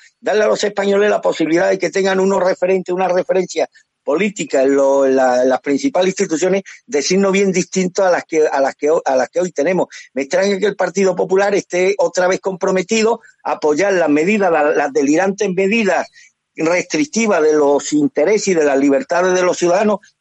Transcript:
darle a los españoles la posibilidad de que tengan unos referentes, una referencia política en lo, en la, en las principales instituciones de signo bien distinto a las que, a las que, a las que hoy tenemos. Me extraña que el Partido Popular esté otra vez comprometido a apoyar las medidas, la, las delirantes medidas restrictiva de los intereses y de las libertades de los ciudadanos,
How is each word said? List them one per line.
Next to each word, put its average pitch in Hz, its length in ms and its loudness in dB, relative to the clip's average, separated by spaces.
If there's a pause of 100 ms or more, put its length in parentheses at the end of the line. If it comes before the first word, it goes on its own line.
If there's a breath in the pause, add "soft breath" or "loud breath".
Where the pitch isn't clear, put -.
(220 soft breath)
darle 202 240 0
a - 20 0
los 214 160 0
españoles 202 460 0
la 202 120 0
posibilidad 170 480 0
de 190 80 0
que 180 120 -2
tengan 190 300 0
unos 190 220 0
referentes, 185 540 -2
una 180 140 0
referencia 175 600 -2 (360 soft breath)
política 160 560 -2
en 139 140 2
lo, 139 300 2
en 131 100 2
la, 127 260 2
en 131 80 2
las 127 120 0
principales 143 480 0
instituciones 185 520 -2 (240 loud breath)
de 147 160 -4
signo 196 300 0
bien 196 200 0
distinto 180 540 -2
a 180 60 2
las 151 120 0
que, 156 240 0
a 143 140 0
las 131 140 0
que, 147 120 -4 (160)
a 139 120 0
las 123 140 0
que 175 120 -4
hoy 185 100 -4
tenemos. 165 360 -2 (260 loud breath)
Me 131 80 -4
extraña 190 380 -2
que 208 80 0
el 190 80 -2
Partido 185 400 0
Popular 190 400 0
esté 185 420 -2
otra 180 300 0
vez 185 120 0
comprometido 190 800 -2 (220 soft breath)
a 143 100 -4
apoyar 156 400 0
las 170 160 0
medidas, 180 420 2
la, 151 120 2
las 147 300 0
delirantes 180 560 0
medidas 190 580 0 (500 loud breath)
restrictiva 170 840 0
de 156 120 4
los 143 380 2
intereses 151 560 0
y 190 60 2
de 160 100 2
las 139 140 2
libertades 143 560 0
de 185 100 0
los 175 140 0
ciudadanos, 190 420 0 (220 soft breath)